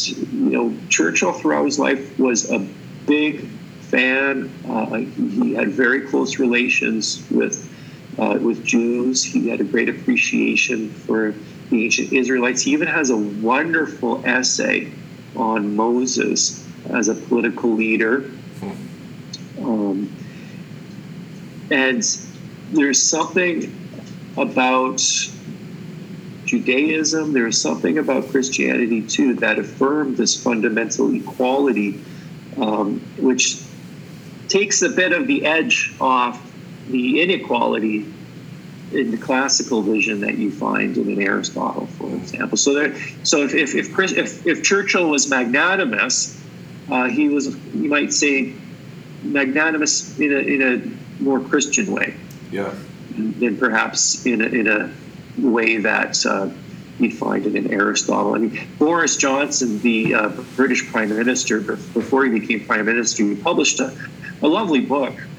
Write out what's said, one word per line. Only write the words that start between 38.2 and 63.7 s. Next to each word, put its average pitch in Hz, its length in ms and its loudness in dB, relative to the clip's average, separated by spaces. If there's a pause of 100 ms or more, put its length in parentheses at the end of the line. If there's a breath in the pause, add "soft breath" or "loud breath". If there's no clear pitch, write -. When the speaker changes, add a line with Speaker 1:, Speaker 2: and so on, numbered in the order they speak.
Speaker 1:
in 120 180 0
the 113 80 -2
classical 127 640 2
vision 107 400 2
that 107 160 -2
you 104 120 0
find 104 460 0
in 104 140 2
an 98 100 0
Aristotle, - 680 -2 (120)
for - 160 -6
example. - 420 -4
So 139 160 4
there, 147 220 2 (300 loud breath)
so 147 200 4
if, 135 100 0
if, 143 200 2
if - 180 -2
Chris, 190 200 2
if, - 340 -2
if 156 160 2
Churchill 196 480 4
was 139 180 2
magnanimous, 131 1120 2 (480)
uh, 127 200 2
he 147 180 4
was, 143 200 2 (260)
you 151 160 0
might 147 240 2
say, 139 400 2 (680)
magnanimous 147 960 0
in 151 140 2
a, 139 60 4
in 135 240 2
a - 600 -2
more 135 180 4
Christian 120 520 0
way. - 220 -2 (360)
Speaker 2:
Yeah. 98 220 -4 (380)
Speaker 1:
Than 110 480 -2
perhaps 113 680 0
in 117 160 2
a, - 60 2
in 120 220 2
a 110 220 2 (480)
way 113 400 4
that, 104 460 0
uh, 98 240 0 (500)
you'd 120 160 2
find 104 320 -2
it 101 80 2
in 98 180 0
Aristotle. 104 640 2
I 110 40 2
mean, 110 200 0 (200 loud breath)
Boris 160 380 4
Johnson, 135 640 0
the, 113 340 2
uh, 107 140 2 (280)
British 127 340 2
Prime 110 200 0
Minister, 117 500 0
be-, 110 160 -4 (160)
before 131 320 2
he 131 60 4
became 110 340 0
Prime 107 220 2
Minister, 117 380 2
he 101 120 2
published - 440 2